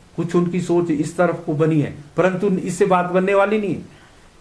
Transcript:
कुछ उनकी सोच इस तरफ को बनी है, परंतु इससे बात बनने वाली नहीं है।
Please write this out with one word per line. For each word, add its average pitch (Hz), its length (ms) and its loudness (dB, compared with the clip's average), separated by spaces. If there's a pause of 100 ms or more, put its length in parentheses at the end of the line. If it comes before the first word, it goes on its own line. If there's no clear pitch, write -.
(160)
कुछ 170 200 -6
उनकी 175 240 0
सोच 170 300 0
इस 156 260 -2
तरफ 170 300 0
को 156 80 -2
बनी 156 260 2
है, 117 140 -4 (220)
परंतु 185 320 0
इससे 185 380 0
बात 180 240 2
बनने 185 240 2
वाली 202 260 2
नहीं 190 140 -4
है। - 180 -14 (480)